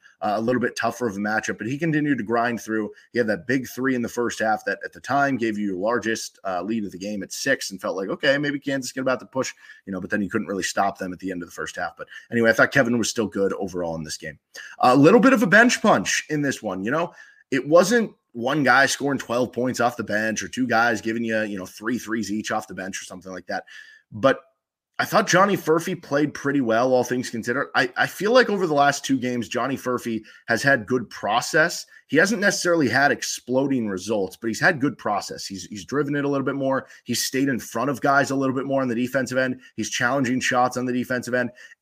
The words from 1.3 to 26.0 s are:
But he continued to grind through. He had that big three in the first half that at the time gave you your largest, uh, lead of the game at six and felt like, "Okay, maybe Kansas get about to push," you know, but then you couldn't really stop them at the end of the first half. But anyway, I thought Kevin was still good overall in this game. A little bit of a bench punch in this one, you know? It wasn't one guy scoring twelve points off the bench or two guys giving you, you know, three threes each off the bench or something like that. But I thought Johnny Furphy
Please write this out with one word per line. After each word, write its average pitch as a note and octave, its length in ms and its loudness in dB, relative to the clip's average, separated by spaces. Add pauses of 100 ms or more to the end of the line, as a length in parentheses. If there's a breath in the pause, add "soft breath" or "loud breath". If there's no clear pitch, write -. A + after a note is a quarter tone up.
But G#2+ 120 -8
he C#3 100 -6
continued D3 400 0
to A2+ 60 -6
grind A#2 360 0
through. A2 300 -4 (220 loud breath)
He A#2+ 60 0
had A#2 100 2
that F#2+ 180 -2
big B2+ 220 -2
three C3 260 -2
in B2 80 0
the A2 60 -4
first A#2+ 320 -4
half G#2+ 240 0
that G2 200 -4
at - 80 -14
the F2 80 -20
time C#3 360 0
gave A2+ 200 -2
you G#2 120 -2
your F#2 100 -4
largest, A2+ 640 -2
uh, F#2 160 -4
lead G#2+ 240 -4
of F#2 60 -8
the F2+ 80 -14
game G2+ 240 -8
at E2+ 100 -12
six - 380 -4
and F#2+ 100 -12
felt F#2 160 -4
like, G2 120 -4
"Okay, C#3 280 0
maybe C#3+ 220 -4
Kansas C3+ 320 -6
get C3 120 -8
about B2+ 180 0
to - 60 -18
push," - 280 -4 (320 loud breath)
you G2 60 -8
know, F#2 80 -6
but F#2+ 100 -10
then G#2 120 -2
you F#2 60 -2
couldn't G2+ 200 -4
really F#2+ 160 -4
stop G2 340 -2
them F#2 140 -8
at F2 80 -14
the F#2 100 -8
end F2+ 100 -8
of F2 80 -12
the - 60 -20
first E2 220 -10
half. F2 200 -8
But - 120 -16 (240 loud breath)
anyway, A#2 180 4
I - 20 6
thought B2+ 200 4
Kevin A#2+ 260 2
was G#2 100 0
still G#2+ 200 -2
good G2 260 0
overall F2 380 -6
in E2 120 -8
this D2+ 120 -10
game. D#2 220 -14 (400 loud breath)
A B2+ 180 6
little E3+ 240 10
bit B3+ 140 8
of A3 80 4
a B3 40 4
bench A3 360 6
punch D#3+ 480 2
in D3+ 100 -2
this C#3 220 -2
one, F#2+ 200 -6
you G#2+ 80 -2
know? E3 220 -2 (380 loud breath)
It C3+ 180 0
wasn't F#3+ 440 6 (200)
one C3 300 0
guy C3 240 6
scoring C3+ 320 -2
twelve A#2 340 -2
points A#2+ 280 -2
off A#2 180 2
the A2+ 40 -4
bench G#2+ 400 -2
or F#2 60 -8
two B2 180 -2
guys A#2 360 2
giving A2+ 200 -2
you, A2+ 200 -2
you G#2 160 -6
know, F#2 80 -10
three A2 320 -6
threes G#2+ 340 -6
each G#2+ 180 -4
off A2 160 -4
the G2 60 -16
bench F#2+ 300 -10
or - 20 -16
something F#2 260 -16
like F#2 180 -12
that. F#2+ 160 -6 (460 loud breath)
But B2 300 2 (580)
I C3+ 60 -2
thought G3+ 220 2
Johnny F#3 320 4
Furphy E3 420 0